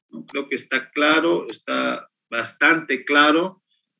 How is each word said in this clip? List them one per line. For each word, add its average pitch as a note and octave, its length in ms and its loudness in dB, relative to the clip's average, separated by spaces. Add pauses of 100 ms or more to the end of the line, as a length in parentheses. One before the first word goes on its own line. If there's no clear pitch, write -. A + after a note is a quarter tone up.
¿no? - 180 -18
Creo C#3+ 220 -8
que C3+ 80 -6
está - 340 -6
claro, D#3 580 2
está B2+ 600 -6 (180)
bastante D3 760 -2
claro D3+ 580 2 (380)